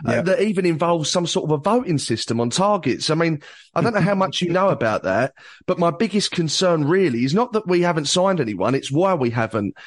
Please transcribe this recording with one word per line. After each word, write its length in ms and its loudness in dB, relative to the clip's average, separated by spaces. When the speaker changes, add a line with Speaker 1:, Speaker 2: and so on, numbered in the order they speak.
Speaker 1:
uh, 100 0
Speaker 2:
Yeah. 80 0
Speaker 1:
that 200 0
even 240 0
involves 420 0
some 160 0
sort 240 -2
of 40 0
a 100 -2
voting 360 0
system 420 -2
on 100 0
targets. 600 0
I 40 0
mean, 260 0
I 40 2
don't 140 0
know 60 2
how 160 2
much 260 -2
you 80 -2
know 200 2
about 340 0
that, 280 0
but 120 0
my 140 2
biggest 400 0
concern 540 0
really 380 2
is 80 0
not 200 0
that 160 -2
we 140 2
haven't 240 0
signed 340 2
anyone, 340 0
it's 160 -4
why 240 2
we 160 0
haven't. 460 -2